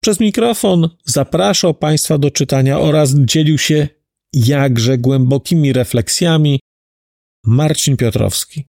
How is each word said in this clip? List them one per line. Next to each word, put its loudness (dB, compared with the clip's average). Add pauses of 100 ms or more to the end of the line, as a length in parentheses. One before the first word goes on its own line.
Przez -2
mikrofon 0 (160)
zapraszał -2
państwa -2
do 0
czytania 0
oraz 2
dzielił 2
się 0 (460)
jakże 0
głębokimi 0
refleksjami 0 (880)
Marcin 0
Piotrowski. -4 (120)